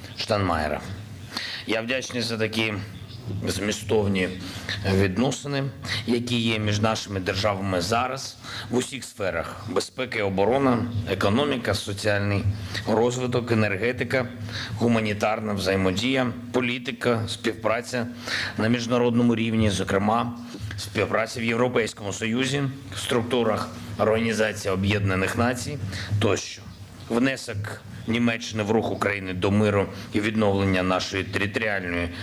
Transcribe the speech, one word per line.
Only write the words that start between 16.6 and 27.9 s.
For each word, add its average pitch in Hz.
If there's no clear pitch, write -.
співпраця 113
на 107
міжнародному 120
рівні, 110
зокрема, 101
співпраця 104
в 113
Європейському 113
Союзі, 127
в -
структурах 113
Організації 107
Об'єднаних 98
Націй 127
тощо. -
Внесок 120